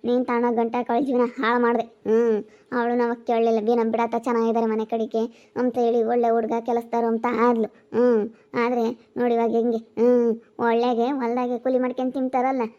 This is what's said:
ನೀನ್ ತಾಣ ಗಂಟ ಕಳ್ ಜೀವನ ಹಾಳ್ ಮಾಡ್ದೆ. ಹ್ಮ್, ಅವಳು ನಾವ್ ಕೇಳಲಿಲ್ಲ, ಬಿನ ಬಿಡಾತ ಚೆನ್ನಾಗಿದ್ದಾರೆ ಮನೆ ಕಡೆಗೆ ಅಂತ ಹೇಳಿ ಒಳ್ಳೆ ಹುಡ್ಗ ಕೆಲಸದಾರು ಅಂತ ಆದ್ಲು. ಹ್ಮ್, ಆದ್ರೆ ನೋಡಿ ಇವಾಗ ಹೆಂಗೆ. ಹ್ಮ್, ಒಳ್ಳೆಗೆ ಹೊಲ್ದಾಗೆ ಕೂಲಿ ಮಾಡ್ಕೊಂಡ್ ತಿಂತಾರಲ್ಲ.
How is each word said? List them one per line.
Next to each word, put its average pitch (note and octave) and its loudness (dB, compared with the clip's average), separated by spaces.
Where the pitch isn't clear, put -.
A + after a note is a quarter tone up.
ನೀನ್ B3 0
ತಾಣ A#3+ -2
ಗಂಟ A#3 -2
ಕಳ್ A#3+ -2
ಜೀವನ B3 2
ಹಾಳ್ A#3+ 0
ಮಾಡ್ದೆ. A#3 2
ಹ್ಮ್, A3 2
ಅವಳು A#3+ 0
ನಾವ್ A#3 -2
ಕೇಳಲಿಲ್ಲ, A3+ 2
ಬಿನ A3+ 2
ಬಿಡಾತ A#3 0
ಚೆನ್ನಾಗಿದ್ದಾರೆ A3+ 0
ಮನೆ A3 0
ಕಡೆಗೆ A3+ -2
ಅಂತ B3 0
ಹೇಳಿ A#3 2
ಒಳ್ಳೆ A#3 2
ಹುಡ್ಗ A3+ 0
ಕೆಲಸದಾರು A#3 -2
ಅಂತ A3+ 0
ಆದ್ಲು. A3+ 2
ಹ್ಮ್, A#3+ 2
ಆದ್ರೆ A#3+ 0
ನೋಡಿ A#3+ 0
ಇವಾಗ A#3 0
ಹೆಂಗೆ. A3+ 0
ಹ್ಮ್, A#3+ 4
ಒಳ್ಳೆಗೆ A#3 0
ಹೊಲ್ದಾಗೆ B3 -2
ಕೂಲಿ B3+ -2
ಮಾಡ್ಕೊಂಡ್ B3+ -2
ತಿಂತಾರಲ್ಲ. C4 -2